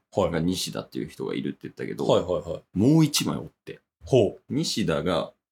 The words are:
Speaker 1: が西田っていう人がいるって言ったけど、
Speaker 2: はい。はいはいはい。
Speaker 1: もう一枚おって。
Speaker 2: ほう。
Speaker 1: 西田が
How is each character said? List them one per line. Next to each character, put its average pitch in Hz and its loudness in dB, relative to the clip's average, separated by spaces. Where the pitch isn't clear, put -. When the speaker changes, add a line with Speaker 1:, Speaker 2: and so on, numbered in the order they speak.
Speaker 1:
が 85 2
西 90 -2
田 53 -6
っ - -16
て 62 -10
い 60 -4
う - -14
人 - -10
が 50 -6
い - -4
る 69 -6
っ - -6
て - -16
言 - -14
っ - -20
た 64 -10
け - -10
ど、 - -4
Speaker 2:
は 113 4
い。 - 0
は 87 -8
い - 0
は 87 0
い 85 -8
は - -6
い。 - -16
Speaker 1:
も 135 6
う 156 6
一 - -2
枚 71 -4
お 60 -8
っ - -12
て。 - -16
Speaker 2:
ほ 104 4
う。 - -20
Speaker 1:
西 120 -2
田 78 0
が 80 -2